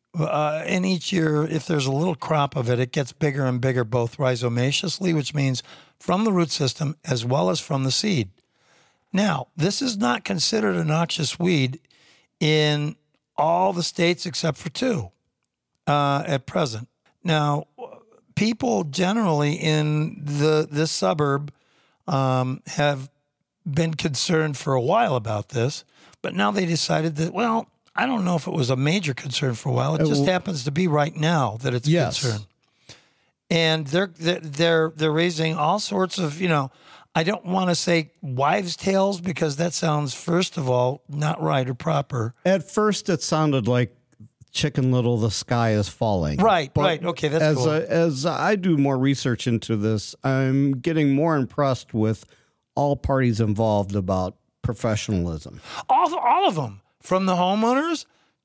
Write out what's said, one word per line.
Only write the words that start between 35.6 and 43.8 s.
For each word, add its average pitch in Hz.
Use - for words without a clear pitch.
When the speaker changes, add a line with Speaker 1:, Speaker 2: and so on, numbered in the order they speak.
Speaker 1:
sorts 190
of, 160
you 185
know, 143
I 165
don't 180
wanna 180
say 165
wives' 165
tales 190
because 160
that 170
sounds, 147
first 175
of 135
all, 127
not 151
right 143
or 127
proper. 139
Speaker 2:
At 185
first, 214
it 165
sounded 147
like 123